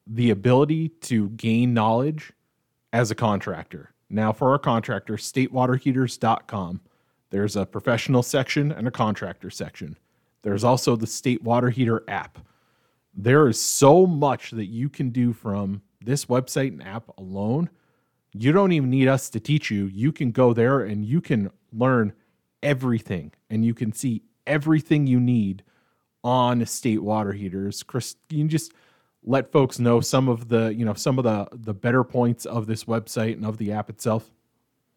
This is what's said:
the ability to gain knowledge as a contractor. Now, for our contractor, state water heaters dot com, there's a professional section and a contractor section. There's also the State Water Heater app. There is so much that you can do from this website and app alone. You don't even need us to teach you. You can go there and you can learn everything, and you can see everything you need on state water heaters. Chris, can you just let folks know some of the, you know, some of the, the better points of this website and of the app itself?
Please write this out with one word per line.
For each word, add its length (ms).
the 220
ability 600
to 300
gain 420
knowledge 580
as 180
a 40
contractor. 760
Now, 220
for 200
our 80
contractor, 580
state 340
water 240
heaters 420
dot 300
com, 320
there's 260
a 80
professional 580
section 480
and 160
a 40
contractor 580
section. 480
There's 200
also 320
the 100
State 380
Water 260
Heater 380
app. 320
There 340
is 140
so 460
much 420
that 160
you 240
can 220
do 220
from 500
this 220
website 440
and 120
app 340
alone. 540
You 180
don't 200
even 180
need 180
us 220
to 100
teach 300
you. 160
You 260
can 200
go 200
there 300
and 240
you 160
can 300
learn 420
everything, 720
and 120
you 120
can 180
see 300
everything 580
you 140
need 440
on 420
state 380
water 300
heaters. 500
Chris, 320
can 120
you 80
just 260
let 280
folks 260
know 240
some 260
of 220
the, 240
you 120
know, 100
some 240
of 40
the, 280
the 240
better 280
points 440
of 180
this 200
website 480
and 120
of 140
the 120
app 200
itself? 400